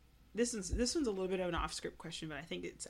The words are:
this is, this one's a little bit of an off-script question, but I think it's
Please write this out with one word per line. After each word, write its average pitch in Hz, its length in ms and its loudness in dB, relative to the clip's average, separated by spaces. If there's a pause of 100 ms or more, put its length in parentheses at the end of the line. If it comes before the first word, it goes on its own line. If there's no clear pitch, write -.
(360)
this 240 180 4
is, 202 160 -2
this 240 240 4
one's 302 140 4
a 220 40 2
little 190 180 2
bit 185 100 2
of 180 80 2
an 170 80 2
off-script 156 420 -2
question, 165 320 -6
but 151 80 -6
I 135 40 -6
think 175 240 -6
it's - 240 -8